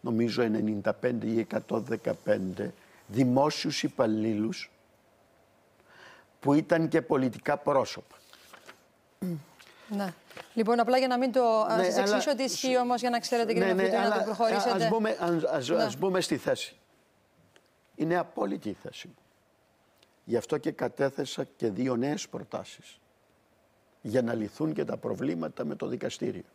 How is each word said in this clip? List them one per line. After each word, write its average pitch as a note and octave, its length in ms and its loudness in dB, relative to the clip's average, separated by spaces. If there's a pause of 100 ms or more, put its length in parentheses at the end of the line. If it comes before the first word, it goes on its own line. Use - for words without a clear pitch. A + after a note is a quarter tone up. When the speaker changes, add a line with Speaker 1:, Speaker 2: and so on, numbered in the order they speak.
Speaker 1:
νομίζω, A#2 420 0
ενενήντα G#2+ 520 0
πέντε A#2+ 320 -4
ή A2+ 120 0
εκατόν A2 460 -4
δεκαπέντε G#2 880 -4 (320)
δημόσιους C3 760 2
υπαλλήλους A2 880 0 (1700)
που C#3 120 2
ήταν D#3+ 360 4
και D#3+ 140 2
πολιτικά C3+ 540 0
πρόσωπα. - 580 0 (1700)
Speaker 2:
Ναι. G3 260 -4 (400)
Λοιπόν, A#3 260 4
απλά B3 180 4
για C4 100 4
να B3 100 2
μην B3+ 140 2
το, B3+ 100 4
α, A3 340 4
Speaker 1:
Ναι, F#3 80 4
Speaker 2:
σας F3+ 100 2
Speaker 1:
αλλά G3+ 80 2
Speaker 2:
εξηγήσω G#3+ 340 2
τι A#3+ 60 -2
ισχύει B3+ 360 0
όμως, B3 220 0
για B3 100 0
να A#3+ 80 0
ξέρετε, A#3 340 0
κύριε F#3 160 4
Speaker 1:
Ναι, F#3 60 2
ναι, F#3+ 80 2
Speaker 2:
Νεοφίτου, F#3+ 180 2
για G3+ 80 2
να G#3 60 2
Speaker 1:
αλλά F#3+ 100 0
Speaker 2:
το G#3+ 100 -2
προχωρήσετε. G#3+ 500 2
Speaker 1:
ας A3+ 40 4
μπούμε, A3 320 2
αν-, E3+ 300 0
ας, C#3 180 -2
Speaker 2:
Ναι. E3+ 140 2
Speaker 1:
ας G#3 140 -2
μπούμε F3+ 240 0
στη D#3+ 160 0
θέση. - 400 -2 (1160)
Είναι E3 220 0
απόλυτη G3 520 -4
η F#3 140 -6
θέση - 260 -14
μου. - 60 -20 (1120)
Γι' A2+ 120 -2
αυτό C#3 220 0
και D#3 120 -2
κατέθεσα C#3 760 -2 (120)
και A2+ 140 0
δύο A#2+ 260 0
νέες C#3 320 -4
προτάσεις, - 720 -12 (1000)
για A2+ 200 0
να A#2 120 -2
λυθούν A2+ 380 -4
και D3+ 120 -4
τα A#2+ 120 -6
προβλήματα D3 680 -6
με C#3+ 100 -6
το - 120 -8
δικαστήριο. - 560 -6 (120)